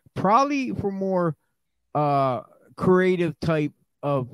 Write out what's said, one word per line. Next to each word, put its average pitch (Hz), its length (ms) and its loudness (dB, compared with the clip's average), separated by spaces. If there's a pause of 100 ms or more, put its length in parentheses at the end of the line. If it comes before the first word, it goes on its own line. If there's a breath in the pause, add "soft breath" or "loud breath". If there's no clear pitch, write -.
(160)
Probably 262 560 0
for 196 200 -4
more, 190 440 -2 (580)
uh, 139 480 0 (340)
creative 180 640 2
type 156 340 -2 (280)
of 139 320 -2